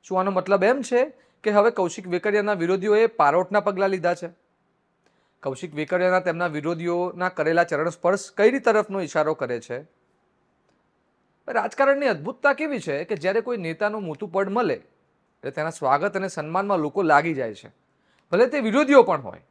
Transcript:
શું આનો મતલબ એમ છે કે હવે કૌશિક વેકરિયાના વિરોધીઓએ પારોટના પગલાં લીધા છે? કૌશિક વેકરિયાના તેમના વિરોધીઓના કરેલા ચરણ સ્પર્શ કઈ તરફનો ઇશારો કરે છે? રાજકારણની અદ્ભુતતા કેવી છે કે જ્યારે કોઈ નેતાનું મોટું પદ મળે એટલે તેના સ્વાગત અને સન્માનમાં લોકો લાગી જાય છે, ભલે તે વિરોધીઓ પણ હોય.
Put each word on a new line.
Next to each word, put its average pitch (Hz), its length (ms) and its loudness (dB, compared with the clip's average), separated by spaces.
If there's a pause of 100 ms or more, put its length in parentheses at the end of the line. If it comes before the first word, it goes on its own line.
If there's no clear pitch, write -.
શું 185 180 -2
આનો 196 100 0
મતલબ 185 340 2
એમ 262 180 2
છે 240 200 0 (420)
કે 214 60 0
હવે 208 200 4
કૌશિક 185 380 -4
વેકરિયાના 208 440 0
વિરોધીઓએ 196 540 2
પારોટના 180 540 2
પગલાં 196 300 0
લીધા 175 240 -2
છે? 175 160 -10 (1120)
કૌશિક 143 320 -8
વેકરિયાના 180 460 0
તેમના 175 260 -2
વિરોધીઓના 175 800 -4
કરેલા 165 360 2
ચરણ 156 240 -2
સ્પર્શ 185 360 -2 (120)
કઈ 247 220 4
તરફનો 208 420 0
ઇશારો 156 340 -2
કરે 123 260 -6
છે? 123 180 -12 (1700)
રાજકારણની 269 580 0
અદ્ભુતતા 226 480 0
કેવી 285 260 -4
છે 151 240 -6
કે 208 120 -6
જ્યારે 185 240 -2
કોઈ 240 160 -6
નેતાનું 202 480 -4
મોટું 165 280 -10
પદ 196 160 0
મળે 196 260 0
એટલે - 760 -14
તેના 160 200 -6
સ્વાગત 151 460 0
અને 190 120 -4
સન્માનમાં 175 500 -4
લોકો 160 240 -2
લાગી 156 320 4
જાય 117 200 -6
છે, - 180 -20 (600)
ભલે 226 140 4
તે 269 140 -2
વિરોધીઓ 254 420 6
પણ 160 180 0
હોય. 104 300 -16